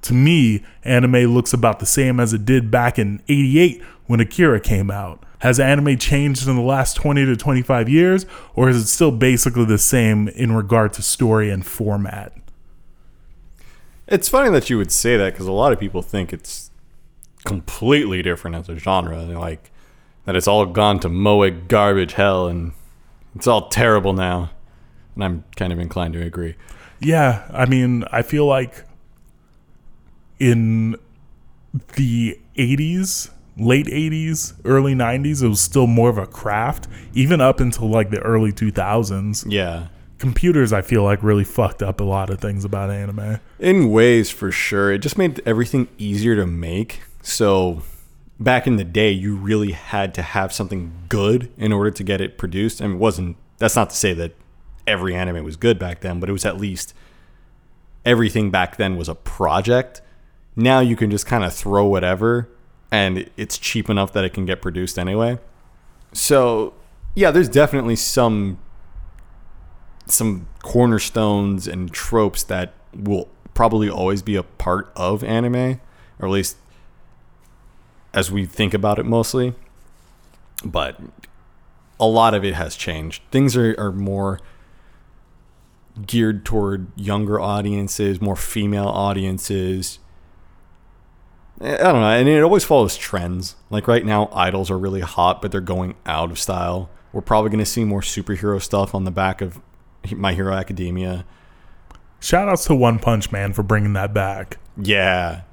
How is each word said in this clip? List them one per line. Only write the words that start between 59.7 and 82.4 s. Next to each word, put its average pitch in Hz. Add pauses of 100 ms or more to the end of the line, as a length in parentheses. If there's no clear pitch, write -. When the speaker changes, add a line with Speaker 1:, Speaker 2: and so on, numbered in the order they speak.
Speaker 2:
Now 127
you 123
can 110
just 101
kinda 104
throw 101
whatever, 98 (440)
and 95
it's 104
cheap -
enough 98
that 101
it 92
can 95
get 90
produced 92
anyway. 113 (720)
So, 120 (420)
yeah, 190
there's 156
definitely 135
some, 107 (1500)
some 98 (140)
cornerstones 104
and 90
tropes 104
that 90 (180)
will 101 (260)
probably 110
always 95
be 104
a 92
part -
of 98
anime, 123 (380)
or -
at 95
least 98 (1600)
as 95
we 98
think 101
about 104
it -
mostly. 120 (1080)
But 80 (1000)
a 113
lot 113
of 98